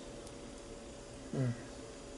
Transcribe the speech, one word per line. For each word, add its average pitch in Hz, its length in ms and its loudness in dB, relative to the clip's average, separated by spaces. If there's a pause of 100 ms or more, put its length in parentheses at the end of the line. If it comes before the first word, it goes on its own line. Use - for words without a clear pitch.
(1400)
음. 127 200 10 (640)